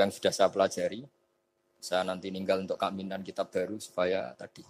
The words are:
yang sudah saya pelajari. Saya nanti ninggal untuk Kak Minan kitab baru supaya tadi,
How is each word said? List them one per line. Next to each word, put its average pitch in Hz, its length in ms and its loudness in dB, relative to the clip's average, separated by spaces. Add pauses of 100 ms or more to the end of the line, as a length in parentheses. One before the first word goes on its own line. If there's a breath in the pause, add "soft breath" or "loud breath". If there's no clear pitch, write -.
yang 98 100 4
sudah - 220 0
saya 95 160 6
pelajari. 98 560 0 (720)
Saya 90 240 0
nanti 92 300 -4
ninggal 95 340 0
untuk 87 80 0
Kak 98 160 0
Minan 95 300 -6
kitab 95 320 -6
baru 92 260 -2
supaya 90 540 0
tadi, - 360 -16